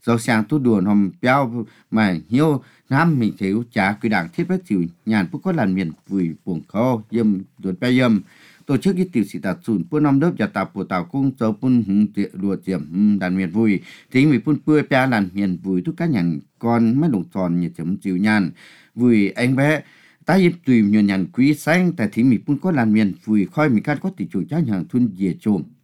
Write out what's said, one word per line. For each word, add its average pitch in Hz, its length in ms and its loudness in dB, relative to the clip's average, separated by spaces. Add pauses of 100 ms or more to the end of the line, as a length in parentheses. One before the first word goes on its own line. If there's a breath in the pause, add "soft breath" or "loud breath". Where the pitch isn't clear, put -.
do 117 120 2
sang 113 300 0
tu 151 100 0
đùa 120 220 2
nòm 101 300 2 (120)
béo 123 420 0 (260 soft breath)
mà 104 260 0 (120)
hiếu, 131 340 2 (260 loud breath)
nam 151 300 2
mình 110 200 0
thiếu 104 340 -2
trả 101 200 0
quý 113 160 -4
đảng 90 260 -2
thiết 170 140 -4
bé 185 80 0 (120)
tiểu 92 160 -2 (220)
nhàn 107 260 0
phúc - 120 -10
có 190 80 -2
làn 107 220 0
miền 87 180 -4 (160)
vùi 92 220 -2 (140)
buồng 85 240 -6
khâu, 117 420 -2
diêm 107 280 0 (200)
đuổi 92 220 -6
bé 123 120 0
diêm. 123 260 2 (480 soft breath)
Tổ 143 100 0
chức 190 200 0
cái 180 160 -2
tiểu 107 120 0
sĩ - 140 -10
tạt 92 240 -4
sùn, 98 280 -2
bữa 151 100 -2
năm 139 200 4
đớp 165 180 2
và 107 80 0
tạp 98 280 -6
của 95 100 -8
tàu 87 200 -4
cung, 139 340 -2
dấu 110 220 -2
bún 123 260 2
hứng 101 200 2
tiệ 101 260 -4
đùa 92 240 -4
tiệm, 90 240 -6 (380)
đàn 92 180 -2
miền 92 140 -2
vui. 104 300 0 (320 loud breath)
Thính 139 180 4
vì 123 80 2
bún 147 280 -2
bươi 151 160 2
bia 131 240 0
làn 107 260 0
miền 95 300 -2
vui, 92 200 -2
thúc 160 160 -6
cá - 80 -4
nhàn 87 340 -2 (180)
con, 117 420 2
mắt 165 120 2
lồng 90 120 -2 (100)
tròn, 90 260 -2
nhiệt 85 160 -4
chấm 85 200 -4
chiều 95 200 -4
nhàn. 101 340 0 (440 loud breath)
Vui 113 340 4
anh 123 280 0
bé, 143 260 2 (440 soft breath)
ta 165 80 2
hiệp 180 180 4 (140)
tùy 123 160 4
nhuần 104 240 4
nhàn 95 260 0
quý 139 220 2
xanh, 170 380 0
tại 107 200 -4
thính 123 180 2
vì 101 160 2
bún 139 160 -2
có 185 80 0
làn 120 220 2
miền 107 200 2 (120)
vui, 104 280 2
khoi 151 160 2
mình 107 140 2
can 147 200 -4
có 190 140 -4
tỷ 92 160 -6
chủ 87 180 -4
trá 151 80 -2
nhàng 107 300 -2
thun 123 200 0 (100)
dìa 95 220 -2
trộm. 101 220 0 (220)